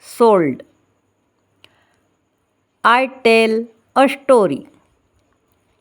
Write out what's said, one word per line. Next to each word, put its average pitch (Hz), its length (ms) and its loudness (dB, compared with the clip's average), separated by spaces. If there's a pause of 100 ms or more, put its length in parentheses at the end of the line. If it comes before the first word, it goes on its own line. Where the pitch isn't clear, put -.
(180)
सोल्ड. 185 440 0 (2250)
I 240 220 0 (200)
tell 226 360 0 (340)
a 269 120 2
story. 202 540 -2 (1200)